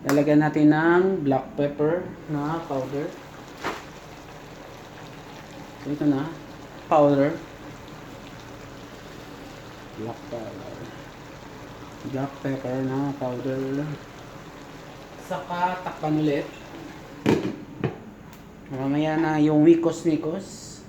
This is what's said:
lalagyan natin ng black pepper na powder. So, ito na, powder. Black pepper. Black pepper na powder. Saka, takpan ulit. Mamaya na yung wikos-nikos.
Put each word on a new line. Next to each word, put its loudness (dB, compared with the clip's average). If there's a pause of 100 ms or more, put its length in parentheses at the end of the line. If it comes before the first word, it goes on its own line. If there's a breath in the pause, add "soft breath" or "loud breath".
lalagyan 8
natin 8
ng 6
black 2
pepper 2 (240)
na -2
powder. -2 (2750)
So, -6
ito 0
na, 4 (560)
powder. 8 (2750)
Black -6 (100)
pepper. -10 (1400)
Black -2 (140)
pepper -2
na 0
powder. -2 (1400)
Saka, 0
takpan 2
ulit. 4 (2250)
Mamaya 2
na 4
yung 8
wikos-nikos. 4